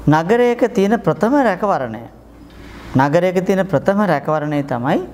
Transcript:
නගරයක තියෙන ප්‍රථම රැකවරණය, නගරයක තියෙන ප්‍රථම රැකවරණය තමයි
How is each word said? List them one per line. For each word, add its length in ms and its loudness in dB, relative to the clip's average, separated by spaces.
නගරයක 580 2
තියෙන 260 2
ප්‍රථම 360 0
රැකවරණය, 680 0
නගරයක 500 2
තියෙන 240 0
ප්‍රථම 360 0
රැකවරණය 640 -2
තමයි 360 -2